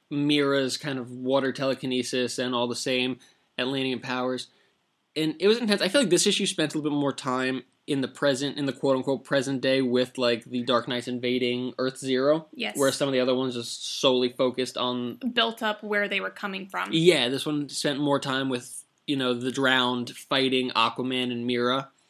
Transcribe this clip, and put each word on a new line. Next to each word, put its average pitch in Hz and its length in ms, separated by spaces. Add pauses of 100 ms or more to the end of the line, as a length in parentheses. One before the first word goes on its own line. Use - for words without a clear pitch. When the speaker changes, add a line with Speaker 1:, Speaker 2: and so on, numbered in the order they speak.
(120)
Speaker 1:
Mira's 143 640
kind 135 220
of 123 120
water 131 400
telekinesis 127 840
and 127 160
all 120 140
the 120 80
same 127 420 (400)
Atlantean 131 420
powers. 127 480 (680)
And 156 240
it 190 80
was 220 100
intense. 208 240
I 175 60
feel 285 140
like 180 100
this 175 160
issue 202 180
spent - 280
a 156 40
little 147 140
bit 147 80
more 143 120
time 131 520 (240)
in 139 140
the 127 60
present, 139 500
in 143 80
the 135 80
quote-unquote 131 500
present 135 380
day 135 200
with, 123 380
like, 120 260
the 123 180
Dark 120 240
Knights 123 200
invading 123 720
Earth 131 180
Zero, 139 560
Speaker 2:
Yes. - 240
Speaker 1:
where 135 140
some 143 160
of 135 60
the 127 60
other 127 160
ones 127 200
just - 440
solely 127 300
focused 127 480
on 123 380 (180)
Speaker 2:
Built 226 300
up 214 200
where 208 240
they 196 140
were 190 80
coming 190 380
from. 98 240
Speaker 1:
Yeah, 160 380
this 135 180
one 147 200
spent 143 320
more 143 200
time 135 300
with, 123 340 (240)
you 147 100
know, 127 160
the 123 180
Drowned 127 600
fighting 131 600
Aquaman 123 600
and 120 160
Mira. 123 420 (200)